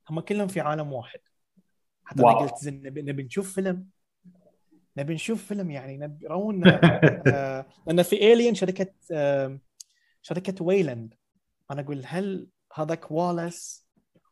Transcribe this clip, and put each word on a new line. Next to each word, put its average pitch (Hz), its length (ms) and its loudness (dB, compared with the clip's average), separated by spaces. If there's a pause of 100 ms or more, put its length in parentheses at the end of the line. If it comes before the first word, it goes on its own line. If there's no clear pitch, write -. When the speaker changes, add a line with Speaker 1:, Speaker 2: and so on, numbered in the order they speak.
(100)
Speaker 1:
هم 156 100 -6
كلهم 202 280 -2
في 185 120 -4
عالم 151 320 -4
واحد. - 280 -12 (840)
حتى 135 180 0
Speaker 2:
واو. 117 160 10
Speaker 1:
أنا - 80 2
قلت - 120 -8
زين، 139 240 -10
نبي، 139 200 -12
نبي 139 200 -6
نشوف 190 320 -6
فيلم. 185 340 -4 (1080)
نبي 143 180 -4
نشوف 220 300 -6
فيلم، 196 260 -6
يعني 135 260 -10
نبي 147 280 -12
يرونا، 185 560 4
Speaker 3:
<laughs> 139 540 6
Speaker 1:
آه، 135 320 -6 (200)
لأن 170 160 4
في 175 140 0
إيليان 233 380 6
شركة، 190 380 -4 (200)
آم، 139 480 -2 (640)
شركة 185 420 -6
ويلاند. 139 500 0 (560)
أنا 143 100 -8
أقول 139 260 -8
هل 185 420 -6 (260)
هذاك 160 360 -6
والاس 170 760 -4 (460)